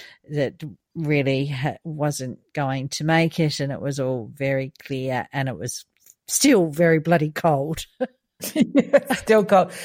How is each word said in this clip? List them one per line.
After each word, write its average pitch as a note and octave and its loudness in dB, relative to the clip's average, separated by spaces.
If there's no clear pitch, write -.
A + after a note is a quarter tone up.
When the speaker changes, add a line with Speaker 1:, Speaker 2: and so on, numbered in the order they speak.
Speaker 1:
that D3 -4
really C#3 0
ha-, C3+ -4
wasn't D3 -6
going C3+ -4
to - -6
make D#3+ 2
it, D3+ 0
and C#3 -4
it B2+ -8
was C#3 -4
all B2+ -4
very C3+ -4
clear, C3 -6
and C3+ -4
it A#2+ -6
was A#2+ -10
still G#3 4
very E3 4
bloody D#3 2
cold. D3+ 0
<laughs> B3 0
Speaker 2:
<laughs> - 2
Still A3 4
cold. F3+ 4